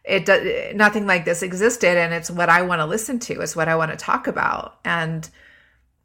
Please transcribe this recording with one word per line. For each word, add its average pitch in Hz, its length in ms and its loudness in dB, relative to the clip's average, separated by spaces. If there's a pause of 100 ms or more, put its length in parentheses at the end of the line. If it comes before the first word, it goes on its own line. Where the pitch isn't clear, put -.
it - 220 -2
do-, - 480 2
nothing 208 320 4
like 180 180 2
this 170 180 -2
existed, 185 540 2
and 170 160 2
it's 165 180 -6
what 175 180 0
I 170 140 6
want 180 180 0
to 156 60 -2
listen 220 340 -4
to. - 200 -8
It's 160 140 -6
what 160 140 0
I 160 80 2
want 156 160 0
to - 40 -10
talk - 300 -4
about. - 580 -4
And 160 460 -4 (760)